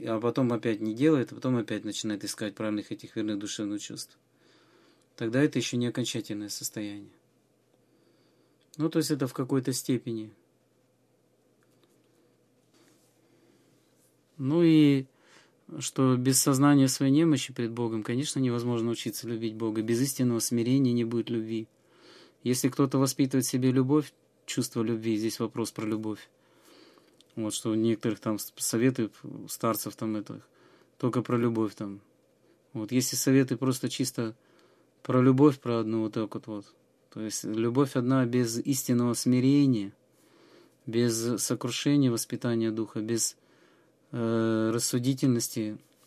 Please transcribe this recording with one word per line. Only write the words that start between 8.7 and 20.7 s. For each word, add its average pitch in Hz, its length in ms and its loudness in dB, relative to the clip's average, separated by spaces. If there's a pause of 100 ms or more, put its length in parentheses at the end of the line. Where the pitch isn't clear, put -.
Ну, 156 120 -2
то 160 100 0
есть 147 120 0
это 139 160 0
в 123 60 -8
какой-то 131 400 -2
степени. 117 580 -4 (4000)
Ну 147 240 2
и 147 440 6 (720)
что 131 380 2
без 131 240 2
сознания 139 480 6
своей 135 240 2
немощи 147 400 2
пред 120 180 -4
Богом, 113 320 -4
конечно, 131 380 -4
невозможно 120 500 0
учиться 113 380 -6
любить 113 260 -4
Бога. 110 280 -2
Без 117 180 2
истинного 127 400 2
смирения 123 520 2